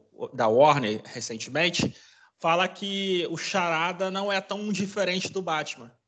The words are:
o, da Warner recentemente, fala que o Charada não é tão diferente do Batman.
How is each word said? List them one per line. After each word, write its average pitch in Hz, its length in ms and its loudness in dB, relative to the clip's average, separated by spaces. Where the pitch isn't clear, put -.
o, - 160 -10
da 123 180 2
Warner 123 580 6
recentemente, 127 920 -2
fala 170 280 2
que 190 600 -2
o 165 80 -6
Charada 175 720 -2
não 196 220 -4
é 196 80 0
tão 208 320 -6
diferente 190 600 -2
do 190 100 -6
Batman. 151 500 -6